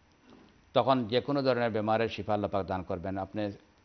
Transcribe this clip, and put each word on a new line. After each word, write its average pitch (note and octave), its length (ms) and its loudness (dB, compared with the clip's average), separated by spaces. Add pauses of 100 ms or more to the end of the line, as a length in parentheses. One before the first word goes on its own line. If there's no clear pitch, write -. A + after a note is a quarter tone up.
(720)
তখন B2+ 320 4
যে A#2 160 0
কোনো C#3+ 200 0
ধরনের A#2+ 300 2
বেমারের A2 380 2
শিফা G#2+ 240 -4
আল্লাহ G2+ 180 0
পাক G2 140 0
দান F#2 180 -4
করবেন। F#2+ 340 -6
আপনি G2+ 340 -4 (340)